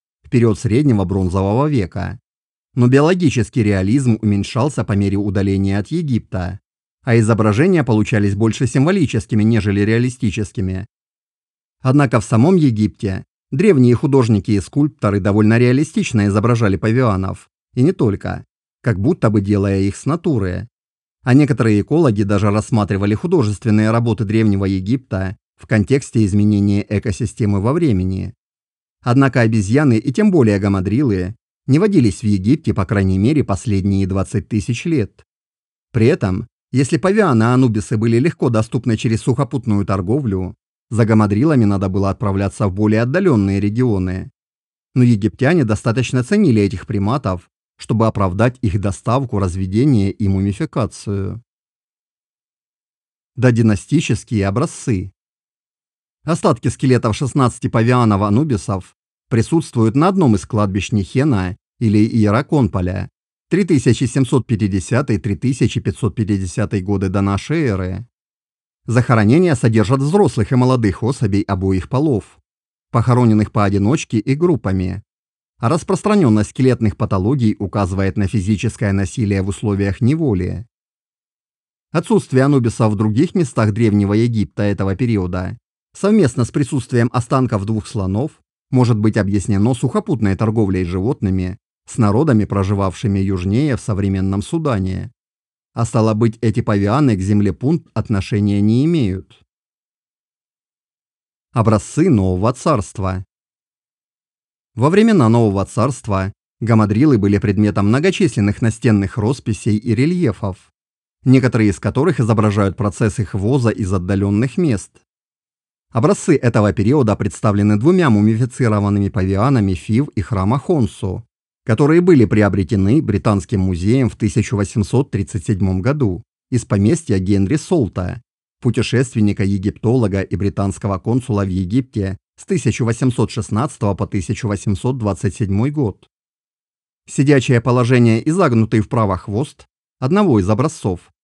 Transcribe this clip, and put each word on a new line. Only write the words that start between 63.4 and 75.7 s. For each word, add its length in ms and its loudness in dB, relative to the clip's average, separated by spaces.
три 140 0
тысячи 400 0
семьсот 420 0
пятидесятый, 720 -2
три 180 -4
тысячи 420 -2
пятьсот 360 -4
пятидесятый 640 -4
годы 260 -2
до 140 -2
нашей 400 -2
эры. 440 -4
Захоронения 640 2
содержат 460 2
взрослых 520 0
и 40 0
молодых 480 0
особей 400 -2
обоих 440 -2
полов, 520 -4
похороненных 640 2
поодиночке 640 0
и 160 -2
группами. 680 -2
А 100 -2
распространенность 800 0